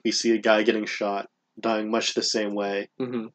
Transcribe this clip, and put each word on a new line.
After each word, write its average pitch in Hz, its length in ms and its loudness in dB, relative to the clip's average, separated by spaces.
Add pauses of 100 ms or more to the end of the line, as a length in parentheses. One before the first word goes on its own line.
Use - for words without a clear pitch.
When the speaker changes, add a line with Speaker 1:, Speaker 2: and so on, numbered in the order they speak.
Speaker 1:
we 113 60 0
see 117 240 2
a - 20 2
guy 110 240 4
getting 107 240 2
shot, 101 420 -4 (320)
dying 110 300 0
much 117 240 0
the 123 80 -2
same 104 320 -2
way 101 360 -2 (100)
Speaker 2:
Mm-hmm. 123 360 -6